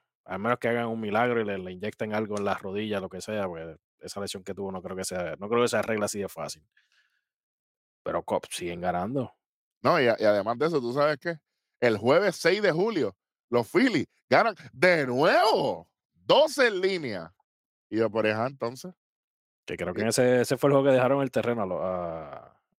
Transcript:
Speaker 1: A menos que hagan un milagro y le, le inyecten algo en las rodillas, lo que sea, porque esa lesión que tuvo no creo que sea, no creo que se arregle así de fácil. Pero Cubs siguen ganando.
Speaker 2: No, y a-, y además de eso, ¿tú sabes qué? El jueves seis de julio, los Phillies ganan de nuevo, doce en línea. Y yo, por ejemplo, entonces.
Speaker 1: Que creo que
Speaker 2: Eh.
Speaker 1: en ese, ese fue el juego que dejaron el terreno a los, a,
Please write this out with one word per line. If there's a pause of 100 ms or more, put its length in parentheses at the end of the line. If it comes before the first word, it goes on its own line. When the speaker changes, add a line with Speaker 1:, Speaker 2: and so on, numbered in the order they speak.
(260)
Speaker 1:
A
menos
que
hagan
un
milagro
y
le,
le
inyecten
algo
en
las
rodillas,
lo
que
sea,
porque (240)
esa
lesión
que
tuvo
no
creo
que
sea,
no
creo
que
se
arregle
así
de
fácil. (1400)
Pero
Cubs
siguen
ganando. (480)
Speaker 2:
No,
y
a-,
y
además
de
eso,
¿tú
sabes
qué? (420)
El
jueves
seis
de
julio, (340)
los
Phillies (220)
ganan (200)
de
nuevo, (240)
doce
en
línea. (560)
Y
yo,
por
ejemplo,
entonces. (720)
Speaker 1:
Que
creo
que
Speaker 2:
Eh.
Speaker 1:
en
ese,
ese
fue
el
juego
que
dejaron
el
terreno
a
los,
a, (180)